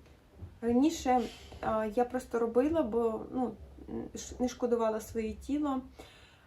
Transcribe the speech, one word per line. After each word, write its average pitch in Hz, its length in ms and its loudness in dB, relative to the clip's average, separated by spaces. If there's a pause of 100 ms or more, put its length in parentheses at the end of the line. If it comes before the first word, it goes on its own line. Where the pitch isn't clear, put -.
(600)
раніше, 254 600 4 (400)
а, 220 240 0
я 226 200 2
просто 240 340 -4
робила, 262 440 4
бо, 226 380 0 (100)
ну, 247 200 -2 (640)
ш-, - 240 -12
не 247 80 0
шкодувала 226 520 0
своє 220 340 -6
тіло. 269 480 -2 (640)